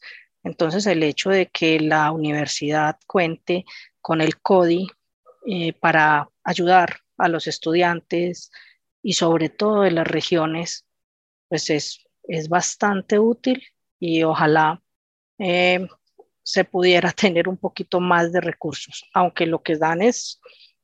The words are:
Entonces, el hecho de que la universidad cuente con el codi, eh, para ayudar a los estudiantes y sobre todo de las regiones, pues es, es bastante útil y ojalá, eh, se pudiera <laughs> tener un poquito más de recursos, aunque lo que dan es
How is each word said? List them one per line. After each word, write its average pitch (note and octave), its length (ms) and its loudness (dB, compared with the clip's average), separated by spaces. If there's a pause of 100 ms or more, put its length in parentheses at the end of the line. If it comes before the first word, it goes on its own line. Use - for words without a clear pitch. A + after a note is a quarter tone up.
(440)
Entonces, E3+ 420 -2
el F3 160 2
hecho D#3 300 0
de F#3 160 2
que D#3+ 320 0
la D#3 320 2
universidad D3+ 880 -2 (100)
cuente F3 580 -2 (360)
con D#3+ 200 -2
el D#3+ 180 0
codi, F3+ 480 2 (580)
eh, E3+ 280 -4
para D#3 560 2 (140)
ayudar F3 540 2 (200)
a F3+ 100 2
los E3 200 -4
estudiantes E3+ 1040 -2 (500)
y G3 120 -2
sobre E3 360 2
todo G#3 320 0
de F#3+ 100 4
las D#3+ 160 0
regiones, D#3+ 800 -4 (640)
pues D#3 200 -2
es, - 380 -4 (160)
es D#3+ 260 -6
bastante G3 680 -4
útil A#3+ 440 -2 (360)
y E3 240 -2
ojalá, D#3 580 2 (560)
eh, F3+ 500 0 (560)
se - 200 0
pudiera F3+ 480 2
<laughs> - 120 -8
tener E3+ 240 2
un F#3 100 -4
poquito - 420 -4
más F3 320 2
de F3+ 100 0
recursos, - 720 -8
aunque F3+ 320 0
lo E3 160 -2
que E3 160 -2
dan D#3+ 240 0
es - 380 -2 (440)